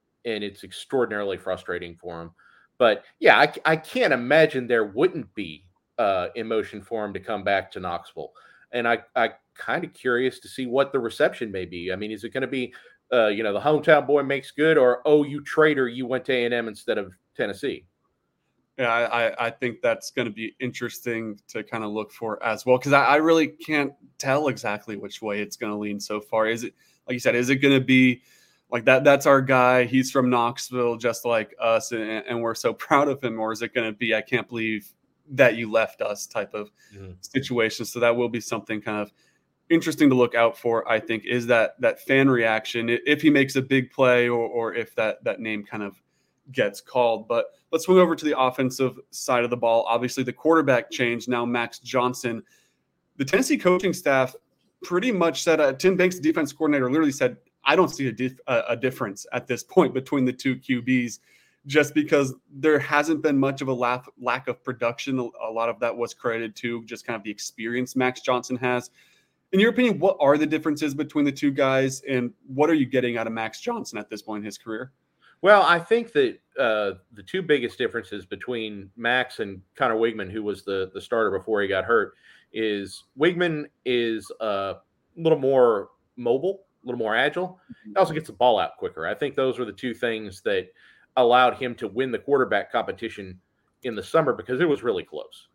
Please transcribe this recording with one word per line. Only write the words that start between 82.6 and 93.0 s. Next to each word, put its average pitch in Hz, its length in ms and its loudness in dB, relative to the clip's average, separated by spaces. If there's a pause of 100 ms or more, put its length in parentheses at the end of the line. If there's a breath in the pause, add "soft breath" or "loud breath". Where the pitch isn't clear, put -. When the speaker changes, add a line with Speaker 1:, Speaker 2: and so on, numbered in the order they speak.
Speaker 1:
Weigman 165 460 0 (200)
is 117 540 -2
a 98 380 -4 (400)
little 160 240 2
more 123 480 4 (260)
mobile, 135 520 -2 (180)
a - 20 -20
little 123 140 -6
more 110 160 0
agile. 160 420 -2 (140)
Speaker 2:
Mm-hmm. - 180 -20
Speaker 1:
He - 60 -8
also 170 180 2
gets 156 140 -8
the 110 60 -16
ball 117 260 4
out - 160 -4
quicker. 85 320 -8
I 107 80 -4
think 143 180 -4
those 131 240 0
were 127 60 -4
the 104 80 -8
two 117 220 -8
things 110 480 -6
that 98 260 -2 (480 soft breath)
allowed 123 400 6
him 123 180 -6
to 110 140 -8
win 120 240 -4
the 113 80 -4
quarterback 123 500 0
competition 101 720 -6 (420)